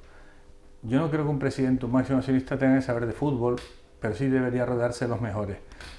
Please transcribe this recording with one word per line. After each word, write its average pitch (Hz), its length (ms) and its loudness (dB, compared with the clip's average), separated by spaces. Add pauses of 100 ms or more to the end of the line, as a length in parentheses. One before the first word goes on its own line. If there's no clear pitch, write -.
(880)
Yo 127 120 2
no 160 100 0
creo 151 140 0
que 147 60 0
un 143 100 0
presidente, 131 460 0
un 117 60 -2
máximo 131 280 2
accionista 131 380 0
tenga 131 180 4
que 131 60 4
saber 120 240 -2
de 113 80 -2
fútbol, 123 420 0 (440)
pero 107 140 -2
sí 135 140 -2
debería 127 380 2
rodearse 120 400 0
de 117 40 -2
los 110 120 -2
mejores. 104 360 -4 (420)